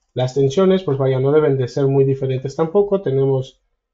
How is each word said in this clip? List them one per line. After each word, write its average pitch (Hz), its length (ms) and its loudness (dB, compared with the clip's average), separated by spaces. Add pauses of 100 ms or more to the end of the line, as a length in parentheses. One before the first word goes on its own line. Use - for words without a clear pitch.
(140)
Las 127 220 -4
tensiones, 185 480 2
pues 139 140 -2
vaya, 131 220 0
no 139 140 0
deben 151 240 2
de 123 100 -2
ser 139 200 0
muy 135 180 2
diferentes 135 500 -4
tampoco. 196 460 0
Tenemos, 135 580 -2 (340)